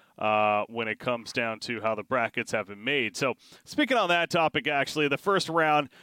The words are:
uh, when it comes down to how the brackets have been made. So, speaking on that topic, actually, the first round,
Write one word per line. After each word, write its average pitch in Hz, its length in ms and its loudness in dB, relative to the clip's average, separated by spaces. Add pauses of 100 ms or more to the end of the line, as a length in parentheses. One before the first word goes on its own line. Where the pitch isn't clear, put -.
(180)
uh, 107 480 2
when 113 220 -4
it 107 100 -4
comes 117 340 -6
down 113 280 -4
to 117 200 -6
how 110 140 0
the 104 80 -8
brackets 120 480 -2
have 107 160 -2
been 101 160 -16
made. 123 340 -2
So, 131 180 -2 (300)
speaking 262 320 0
on 196 120 2
that 170 200 2
topic, 160 380 0
actually, 147 400 0
the 139 120 0
first 190 300 0
round, 156 400 2 (140)